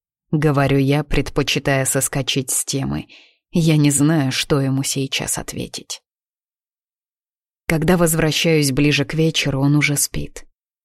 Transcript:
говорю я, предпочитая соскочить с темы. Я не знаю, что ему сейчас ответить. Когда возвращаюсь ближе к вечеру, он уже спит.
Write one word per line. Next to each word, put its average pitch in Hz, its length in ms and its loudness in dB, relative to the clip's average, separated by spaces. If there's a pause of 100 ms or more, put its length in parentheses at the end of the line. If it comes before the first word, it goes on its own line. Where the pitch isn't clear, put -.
(320)
говорю 143 460 2
я, 139 260 2
предпочитая 139 800 -2
соскочить 131 680 -2
с - 140 -2
темы. 139 420 -6 (460)
Я 160 240 2
не 147 160 4
знаю, 143 400 2
что - 280 0
ему 135 220 0
сейчас - 560 -4
ответить. - 640 -12 (1700)
Когда 165 280 2
возвращаюсь 160 760 2
ближе 143 320 2
к - 100 -10
вечеру, 156 460 0
он 143 160 4
уже 143 200 2
спит. - 500 -6 (380)